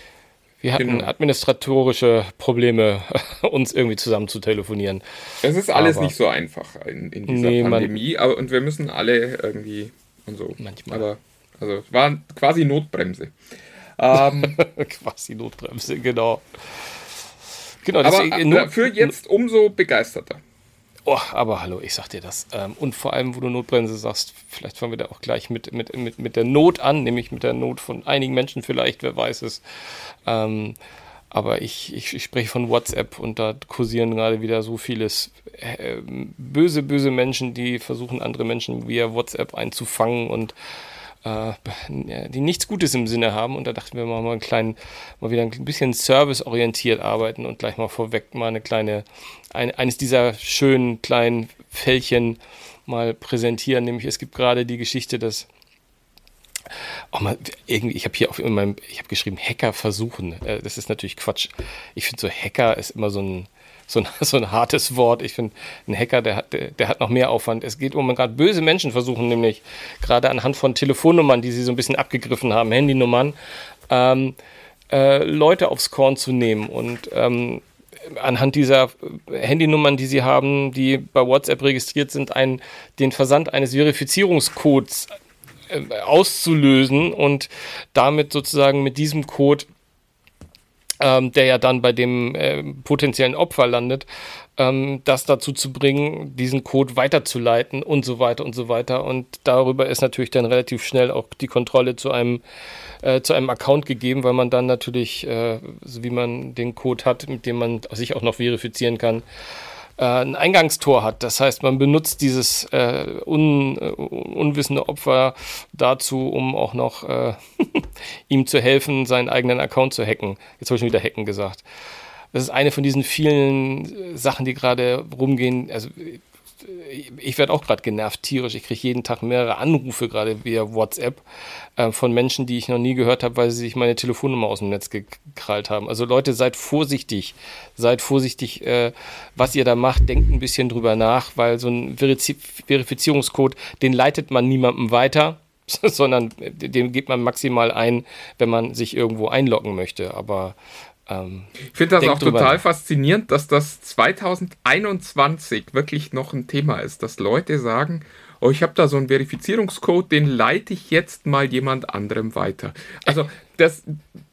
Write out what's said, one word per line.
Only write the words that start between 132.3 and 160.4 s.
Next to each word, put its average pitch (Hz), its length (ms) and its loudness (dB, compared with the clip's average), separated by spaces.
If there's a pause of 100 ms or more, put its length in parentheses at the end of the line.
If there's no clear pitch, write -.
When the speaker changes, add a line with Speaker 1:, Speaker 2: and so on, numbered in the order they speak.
Speaker 1:
die 123 120 -4
ich - 100 -8
noch 123 100 0
nie 127 160 0
gehört 123 280 2
hab, 123 140 -2
weil 120 140 2
sie 117 80 -4
sich 120 180 -6
meine 120 180 2
Telefonnummer 123 540 -2
aus 104 100 -4
dem 101 120 -4
Netz 101 200 -6
gekrallt - 800 -8
haben. 104 180 -4
Also 113 160 -2
Leute, 131 280 2
seid 123 240 0
vorsichtig. 139 800 -2 (420)
Seid 120 260 2
vorsichtig, 131 640 -2
äh, 120 260 0 (440)
was 123 180 0
ihr 131 100 2
da 120 120 6
macht. 127 320 4
Denkt 123 240 4
ein 127 80 4
bisschen 127 280 0
drüber 113 280 2
nach, 113 400 2
weil 120 220 2
so 123 100 -4
ein 120 280 -4
Verizi-, 135 400 2 (300)
Verifizierungscode, 135 880 2 (280)
den 131 100 4
leitet 139 380 2
man 127 180 4
niemandem 127 420 2
weiter, 143 480 4 (240)
<laughs> - 200 -8
sondern 127 560 2
den 123 540 -2
gibt 135 160 -4
man 127 140 0
maximal 120 480 0
ein, 120 340 0 (340)
wenn 117 100 4
man 117 260 0
sich 113 220 -4
irgendwo 113 320 -2
einloggen 120 460 2
möchte. 92 400 -6
Aber, 95 400 -6 (540)
ähm, 95 360 -10 (100)
Speaker 2:
Ich 135 220 -18
find 170 160 4
das 175 80 8
Speaker 1:
denkt 143 160 4
Speaker 2:
auch - 20 -8
Speaker 1:
drüber 123 220 4
Speaker 2:
total 139 160 6
Speaker 1:
nach. 175 60 -6
Speaker 2:
faszinierend, 160 680 2
dass 147 160 2
das 147 360 0
zweitausendeinundzwanzig 180 1900 0
wirklich 147 400 -2
noch 131 200 -6
ein 127 160 -6
Thema 143 300 0
ist, - 260 -8
dass - 160 -10
Leute 135 400 0
sagen, 143 400 -2 (400)
"Oh, 123 100 6
ich 147 140 2
hab 165 100 -2
da 160 140 6
so 139 80 0
einen 135 100 0
Verifizierungscode, 175 1040 0
den 147 160 4
leite 135 480 2